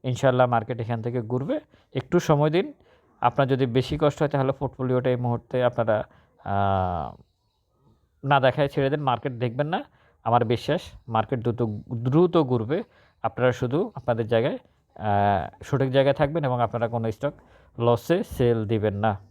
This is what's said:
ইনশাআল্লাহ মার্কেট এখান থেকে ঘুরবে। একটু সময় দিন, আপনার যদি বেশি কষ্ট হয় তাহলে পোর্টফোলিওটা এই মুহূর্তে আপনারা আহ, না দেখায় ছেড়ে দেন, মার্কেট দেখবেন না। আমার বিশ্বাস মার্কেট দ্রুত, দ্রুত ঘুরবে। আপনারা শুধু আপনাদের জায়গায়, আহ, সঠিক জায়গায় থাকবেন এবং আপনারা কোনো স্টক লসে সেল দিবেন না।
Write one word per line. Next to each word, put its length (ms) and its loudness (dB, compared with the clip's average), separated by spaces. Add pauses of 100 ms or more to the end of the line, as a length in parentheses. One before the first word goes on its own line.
ইনশাআল্লাহ 420 2
মার্কেট 340 -2
এখান 220 -4
থেকে 200 -4
ঘুরবে। 380 -4 (340)
একটু 260 0
সময় 300 4
দিন, 220 0 (480)
আপনার 280 2
যদি 180 2
বেশি 340 -2
কষ্ট 200 0
হয় 80 2
তাহলে 240 0
পোর্টফোলিওটা 580 -2
এই 60 0
মুহূর্তে 480 -2
আপনারা 400 0 (400)
আহ, 720 -2 (1080)
না 160 4
দেখায় 280 2
ছেড়ে 220 0
দেন, 100 -2
মার্কেট 320 -2
দেখবেন 340 -4
না। 180 -4 (400)
আমার 200 4
বিশ্বাস 360 0 (280)
মার্কেট 320 -2
দ্রুত, 220 -2 (300)
দ্রুত 440 2
ঘুরবে। 460 0 (400)
আপনারা 300 0
শুধু 420 -2
আপনাদের 320 -2
জায়গায়, 280 2
আহ, 1120 -2
সঠিক 260 0
জায়গায় 240 4
থাকবেন 300 -2
এবং 160 0
আপনারা 280 0
কোনো 240 -2
স্টক 200 -6 (460)
লসে 460 2
সেল 420 0
দিবেন 280 0
না। 260 -2 (100)